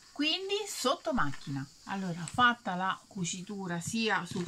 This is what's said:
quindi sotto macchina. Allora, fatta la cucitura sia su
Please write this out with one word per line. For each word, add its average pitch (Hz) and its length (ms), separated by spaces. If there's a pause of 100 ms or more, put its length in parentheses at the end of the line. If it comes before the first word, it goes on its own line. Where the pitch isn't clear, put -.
(120)
quindi 370 440 (120)
sotto 330 460
macchina. 143 500 (220)
Allora, 180 400
fatta 240 480
la 185 320
cucitura 185 760
sia 208 460
su 180 220